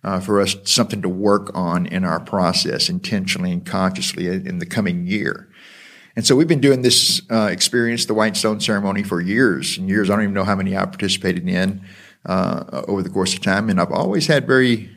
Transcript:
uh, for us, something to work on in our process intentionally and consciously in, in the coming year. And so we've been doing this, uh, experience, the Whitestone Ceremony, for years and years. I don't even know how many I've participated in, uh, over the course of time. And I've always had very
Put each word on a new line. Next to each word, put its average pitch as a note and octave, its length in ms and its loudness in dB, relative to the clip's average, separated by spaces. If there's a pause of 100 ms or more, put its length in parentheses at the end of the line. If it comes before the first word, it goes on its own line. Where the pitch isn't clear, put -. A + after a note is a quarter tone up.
uh, F#2+ 140 -2
for G2+ 200 2
us, G2 240 0
something G#2+ 380 0
to F#2+ 80 -2
work G2+ 440 2
on F2+ 320 0
in F#2 200 -2
our E2 160 0
process - 680 0
intentionally F#2 640 -4
and F2 140 -4
consciously F#2 640 -2
in, F#2+ 200 -4
in F2+ 120 -6
the F2 60 -6
coming F2 400 -2
year. F#2+ 440 -4 (680)
And A#2 100 -2
so C3+ 100 6
we've D#3 120 4
been D#3 140 2
doing C3+ 200 4
this, - 480 2
uh, A2 220 2
experience, A#2 540 0
the A2+ 80 -2
Whitestone G#2+ 480 2
Ceremony, G2+ 420 0
for F2+ 160 -2
years F#2+ 580 2
and F#2+ 120 -4
years. G2 200 2
I G2+ 40 4
don't G#2+ 100 2
even G2+ 100 -2
know F#2+ 120 0
how G2+ 100 2
many F#2+ 220 -2
I've F#2+ 140 -2
participated F2+ 560 -2
in, F#2+ 340 0 (440)
uh, - 600 -2
over G2 160 0
the F2+ 60 -6
course F#2 240 -2
of - 80 -6
time. G2+ 280 0
And F#2+ 120 2
I've G2 100 0
always E3 360 0
had C#3 200 2
very B2 500 2